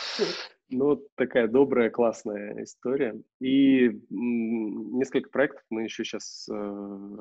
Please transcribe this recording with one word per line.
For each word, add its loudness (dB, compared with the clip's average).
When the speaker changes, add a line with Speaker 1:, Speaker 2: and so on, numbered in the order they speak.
Speaker 1:
<laughs> -4
Speaker 2:
Но 0
вот 2
такая 2
добрая, 4
классная -2
история. -4
И, 6
м, -2
несколько -2
проектов 0
мы -2
еще -6
щас, -12
э, -6